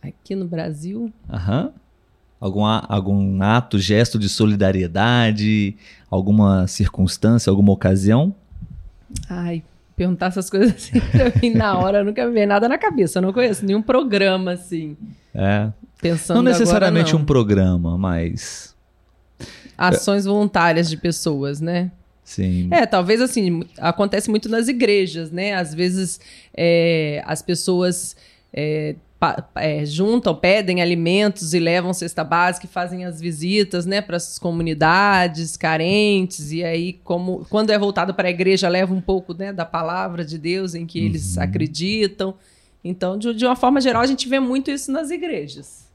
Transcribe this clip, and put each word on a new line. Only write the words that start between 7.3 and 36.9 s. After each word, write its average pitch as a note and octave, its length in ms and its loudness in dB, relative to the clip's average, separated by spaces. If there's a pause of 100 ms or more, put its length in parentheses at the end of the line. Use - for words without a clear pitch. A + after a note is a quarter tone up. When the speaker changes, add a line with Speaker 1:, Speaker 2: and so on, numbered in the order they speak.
Speaker 2:
alguma G2+ 240 6
ocasião? G2+ 640 4 (960)
Speaker 1:
Ai, F3 320 -6 (340)
perguntar F3+ 300 0
essas F#3 240 -4
coisas G3 240 4
assim - 300 0
<laughs> - 60 -4
pra B3 300 6
mim A#3+ 140 2
na G#3 240 2
hora, G3 260 2
nunca G#3+ 220 -2
me A#3+ 60 -2
vem G#3+ 140 4
nada G3+ 220 4
na C4+ 80 2
cabeça, C#4 420 0
eu F3+ 40 2
não F#3+ 100 0
conheço A3 320 0
nenhum G3 180 2
programa G3 720 0
assim. D#3+ 420 -8 (400)
Speaker 2:
É. G2+ 340 0 (340)
Speaker 1:
Pensando E3+ 340 0
Speaker 2:
Não A#3+ 60 4
necessariamente F3 680 4
Speaker 1:
agora, D#3+ 80 2
não. D3+ 40 2
Speaker 2:
um D3 40 -2
programa, F#2+ 720 4
mas F2 760 -4 (1000)
Speaker 1:
Ações F#3+ 500 2
voluntárias F3 640 2
de D#3+ 60 -6
pessoas, C#3+ 640 -4
né? F3 300 -2 (320)
Speaker 2:
Sim. F2+ 480 -2
Speaker 1:
É, D#4 140 4
talvez G3+ 360 2
assim, G3 420 0 (160)
acontece G3 520 -2
muito G#3+ 180 -2
nas A3+ 200 -2
igrejas, G3 640 0
né? F#3+ 240 -4
Às E3+ 200 -4
vezes, F3+ 460 -2 (340)
é, E3 720 2
as D#3 140 -6
pessoas, F3+ 720 -2 (380)
é, D3+ 420 -4 (240)
pa-, D#3+ 240 -2 (140)
é, D3+ 300 -2
juntam, F#3+ 480 0
pedem F#3 480 2
alimentos F3 720 0
e F3+ 40 4
levam F3 360 0
cesta E3+ 280 -6
básica F3+ 440 0
e - 20 -14
fazem F3+ 380 -8
as E3 140 -10
visitas, F3 680 0
né, G3 160 -2
pras F3 360 -8
comunidades E3+ 1160 0
carentes. F3+ 960 0
E E3 100 -4
aí, E3+ 300 -4 (100)